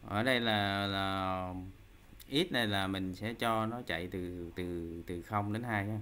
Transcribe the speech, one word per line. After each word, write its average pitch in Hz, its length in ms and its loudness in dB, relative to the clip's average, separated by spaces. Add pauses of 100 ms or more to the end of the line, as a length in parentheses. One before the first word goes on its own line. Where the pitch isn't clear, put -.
Ở 104 160 0
đây 127 160 4
là, 101 480 4
là 95 640 0 (760)
x 165 220 2
này 120 160 4
là 98 200 2
mình 95 280 0
sẽ 107 180 -4
cho 113 320 2
nó 120 160 -2
chạy 90 300 -2
từ, 90 440 -4
từ, 85 520 -4
từ 87 140 -4
không 104 320 0
đến 110 100 -2
hai 107 220 0
ha. 110 160 -2